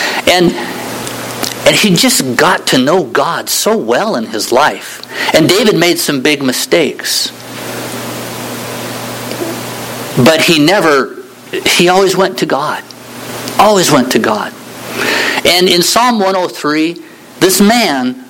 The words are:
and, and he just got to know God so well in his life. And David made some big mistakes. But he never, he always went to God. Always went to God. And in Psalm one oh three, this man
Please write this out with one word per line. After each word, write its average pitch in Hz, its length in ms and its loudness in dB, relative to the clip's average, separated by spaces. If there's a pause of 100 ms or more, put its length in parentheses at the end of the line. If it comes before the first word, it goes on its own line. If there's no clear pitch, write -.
(280)
and, 175 240 4 (1120)
and 165 80 4
he 190 200 4
just 139 420 2
got 151 320 2
to 147 100 2
know 151 260 2
God 135 440 -2
so - 280 0
well 156 400 0
in 113 100 -4
his 107 260 -4
life. 120 480 0 (340)
And 156 140 4
David 202 280 4
made 165 220 2
some 143 240 -2
big 147 200 0
mistakes. - 880 -2 (2750)
But 156 260 4
he 160 220 4
never, 160 580 2 (440)
he 175 220 4
always 185 280 4
went 185 240 0
to 151 60 -2
God. 143 380 -2 (720)
Always 196 320 4
went 131 220 4
to 123 60 4
God. 110 340 -2 (920)
And 180 240 4
in 180 140 2
Psalm 233 360 2
one 190 180 2
oh 180 120 0
three, 156 540 -2 (380)
this 180 200 4
man 170 680 2